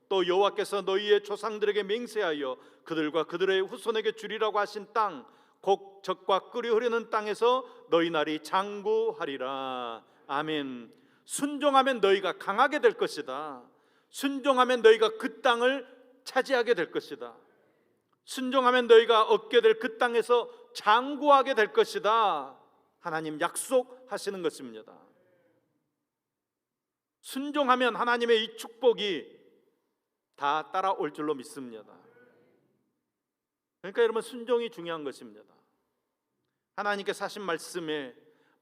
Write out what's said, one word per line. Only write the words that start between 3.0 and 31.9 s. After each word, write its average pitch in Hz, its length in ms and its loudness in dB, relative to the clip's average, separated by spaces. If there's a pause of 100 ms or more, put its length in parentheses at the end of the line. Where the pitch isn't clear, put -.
그들의 185 380 -2
후손에게 220 500 -4
주리라고 208 480 -4
하신 202 340 -6
땅, 180 320 -4 (360)
곧 - 420 -2
젖과 185 480 -2
꿀이 233 180 -6
흐르는 226 400 0
땅에서 226 560 0 (240)
너희 170 200 2
날이 156 340 -2
장구하리라." 139 1600 -4 (220)
아멘. 139 680 -6 (300)
순종하면 269 800 0
너희가 190 320 2
강하게 226 460 0
될 220 180 4
것이다. 143 720 -8 (420)
순종하면 254 720 0
너희가 220 360 8
그 - 240 -8
땅을 254 460 0 (360)
차지하게 247 520 0
될 170 160 -2
것이다. 123 440 -10 (880)
순종하면 254 640 2
너희가 226 360 8
얻게 220 380 4
될 220 180 4
그 - 180 -6
땅에서 233 540 0 (220)
장구하게 269 840 4
될 208 180 2
것이다. 196 840 0 (400)
하나님 160 400 -6
약속하시는 202 1040 -4
것입니다. 113 580 -8 (2250)
순종하면 262 760 0
하나님의 233 480 2
이 220 140 -10
축복이 202 760 -2 (1040)
다 151 360 -2
따라올 190 420 -2
줄로 151 220 -4
믿습니다. 117 600 -16 (1800)